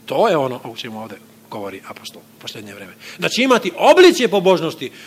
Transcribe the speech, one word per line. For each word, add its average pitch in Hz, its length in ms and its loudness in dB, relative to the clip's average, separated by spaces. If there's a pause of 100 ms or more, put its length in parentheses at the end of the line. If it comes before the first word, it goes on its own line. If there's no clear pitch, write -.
To 175 220 0
je 180 80 2
ono 127 280 -2
o 113 120 -14
čemu 110 260 -12
ovde 104 140 -16 (340)
govori 98 380 -12
apostol 104 340 -20
u - 180 -20
posljednje 104 340 -18
vreme. 98 180 -20 (260)
Da 170 100 -4
će 226 140 -2
imati 247 340 2
obličje 311 520 6
pobožnosti, 170 640 0 (160)